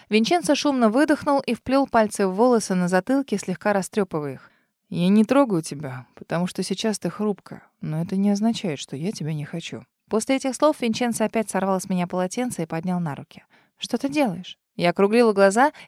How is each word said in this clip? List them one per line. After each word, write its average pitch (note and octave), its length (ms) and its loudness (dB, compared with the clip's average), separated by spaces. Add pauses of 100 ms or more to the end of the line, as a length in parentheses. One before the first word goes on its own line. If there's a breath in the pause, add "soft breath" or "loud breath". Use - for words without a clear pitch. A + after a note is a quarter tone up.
(100)
Винченцо C#4 440 2
шумно B3+ 360 2
выдохнул C#4+ 500 2
и A#3+ 140 -4
вплёл C4 320 0
пальцы G#3+ 400 0
в F#3 80 -2
волосы A3+ 400 2
на F3+ 140 2
затылке, G#3 500 0
слегка F#3+ 340 -2
растрёпывая E3+ 640 -2
их. - 160 -20 (400)
«Я F3 180 0
не G#3+ 160 6
трогаю A3+ 380 2
тебя, C3+ 520 -12
потому F3 320 -4
что - 160 -6
сейчас G3+ 360 -2
ты F3+ 100 -6
хрупкая, - 540 -6 (180)
но D#3 220 -4
это F#3+ 140 -4
не G3+ 140 2
означает, G3+ 480 -2
что - 180 -12
я E3 140 -4
тебя D#3+ 220 -6
не D3+ 120 -6
хочу». - 400 -12 (240)
После A3+ 280 0
этих C4 180 -4
слов D4+ 260 2
Винченцо A3+ 440 -2
опять G#3+ 240 -2
сорвал F#3+ 320 0
с F#3+ 80 -14
меня F3+ 180 -2
полотенце F#3 580 -4
и - 20 -6
поднял F3 340 -4
на D3+ 140 -4
руки. - 300 -18 (340 soft breath)
«Что - 180 -6
ты C#4 140 -4
делаешь?» A3 480 -2 (180)
Я F3 140 2
округлила G#3+ 420 4
глаза G3+ 400 4 (160 loud breath)